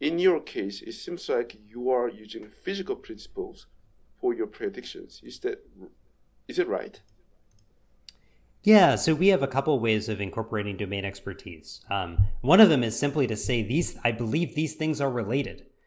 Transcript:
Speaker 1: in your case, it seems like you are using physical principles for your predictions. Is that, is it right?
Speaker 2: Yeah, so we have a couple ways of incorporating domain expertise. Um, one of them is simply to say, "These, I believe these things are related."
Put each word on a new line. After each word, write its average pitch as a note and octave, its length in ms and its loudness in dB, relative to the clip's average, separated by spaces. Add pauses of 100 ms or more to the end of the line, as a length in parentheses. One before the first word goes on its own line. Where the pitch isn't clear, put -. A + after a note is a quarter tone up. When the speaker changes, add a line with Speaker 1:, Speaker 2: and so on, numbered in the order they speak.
Speaker 1:
in D#3+ 180 -2
your F3+ 220 4
case, G2+ 400 -6
it A#2 120 -14
seems - 360 -10
like A#2+ 300 -2 (100)
you B2 220 -4
are B2 180 2
using G#2+ 400 -12
physical - 480 -6
principles - 720 -12 (480)
for B2 200 0
your A2+ 120 -2
predictions. - 760 -10
Is B2 180 -12
that, - 240 -4 (840)
is - 100 -4
it F3+ 80 2
right? - 360 -6 (1600)
Speaker 2:
Yeah, F#3+ 320 8
so - 180 2
we F3 140 4
have F3+ 140 4
a C#3 40 0
couple C3+ 320 0
ways A2 300 2
of G2+ 120 -4
incorporating G#2 560 -4
domain G2 280 -4
expertise. F#2+ 840 -10
Um, F2+ 300 -2 (220)
one E3 200 6
of G#3 80 12
them C#3 140 4
is A2 160 -2
simply C#3+ 300 0
to G#2+ 80 -4
say, A#2+ 260 -2
"These, B2 400 -2
I A#2+ 80 2
believe A#2+ 440 -2
these D#3 200 -2
things D#3 260 -4
are C#3 100 0
related." A#2+ 560 -4 (200)